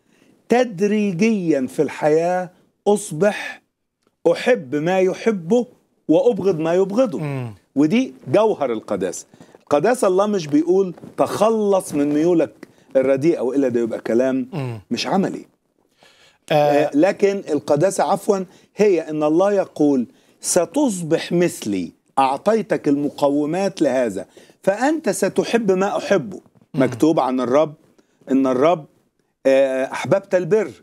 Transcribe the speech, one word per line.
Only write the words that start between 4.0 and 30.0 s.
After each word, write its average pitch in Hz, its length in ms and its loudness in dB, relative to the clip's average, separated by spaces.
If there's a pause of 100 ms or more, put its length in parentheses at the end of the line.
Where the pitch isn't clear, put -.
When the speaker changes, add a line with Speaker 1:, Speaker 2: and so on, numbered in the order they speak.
Speaker 1:
أحب 165 420 0
ما 170 260 0
يحبه 190 680 0 (420)
وأبغض 185 500 2
ما 160 160 0
يبغضه. 196 440 0
Speaker 2:
مم. 135 360 -8 (200)
Speaker 1:
ودي 202 400 2 (140)
جوهر 156 440 0
القداسة. 95 540 -6 (340)
القداسة 202 480 0
الله 190 180 2
مش 202 200 -2
بيقول: 170 480 0 (220)
"تخلص 196 800 0
من 147 200 0
ميولك 160 540 0 (280)
الرديئة"، 135 440 2
وإلا 127 280 0
ده 120 120 0
يبقى 110 200 -4
كلام 127 520 0
Speaker 2:
مم. 127 280 -6 (100)
Speaker 1:
مش 117 160 -4
عملي. 185 400 -2 (1080)
Speaker 2:
آه. - 20 0
Speaker 1:
آه، 147 400 2
لكن 196 560 2
القداسة، 156 540 0
عفوًا، 190 400 0 (320)
هي 190 240 4 (100)
إن 156 120 -2
الله 170 300 2
يقول: 147 540 0 (340)
"ستصبح 175 920 -2
مثلي، 110 600 -2 (260)
أعطيتك 147 720 0
المقومات 147 920 -2
لهذا، 123 440 -2 (360)
فأنت 247 480 0
ستحب 202 640 -2
ما 190 240 0
أحبه". 160 440 -2 (340)
Speaker 2:
مم. 135 80 0
Speaker 1:
مكتوب 151 380 2
عن 127 200 -2
الرب 147 340 0 (560)
إن 135 160 2
الرب، 147 380 2 (600)
آه، 131 460 2
أحببت 196 420 -2